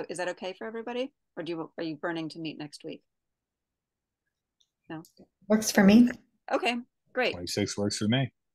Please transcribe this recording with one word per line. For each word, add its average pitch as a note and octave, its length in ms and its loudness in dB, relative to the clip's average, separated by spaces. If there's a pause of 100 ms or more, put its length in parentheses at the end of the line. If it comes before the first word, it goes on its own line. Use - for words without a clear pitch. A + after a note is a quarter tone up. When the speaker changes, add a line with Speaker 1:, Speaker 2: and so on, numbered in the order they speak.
Speaker 1:
is E3+ 100 -10
that F3+ 100 -4
okay F#3 280 -8
for A3+ 100 -10
everybody? A#3+ 460 -8 (240)
Or F3+ 60 -8
do E3 100 -6
you, D#3+ 240 -8
are E3+ 80 -6
you D#3+ 120 -6
burning E3 340 -6
to - 80 -16
meet D#3+ 200 -10
next - 260 -14
week? - 180 -14 (1900)
No? D#3+ 140 -10 (460)
Speaker 2:
Works G#3+ 220 2
for G3+ 140 6
me. A#3 240 10 (420)
Speaker 1:
Okay, B3 260 -2 (360)
great. - 200 -2
Speaker 3:
Twenty-six F2 440 -4
works G2+ 220 -2
for G#2 100 -2
me. B2+ 220 0 (240)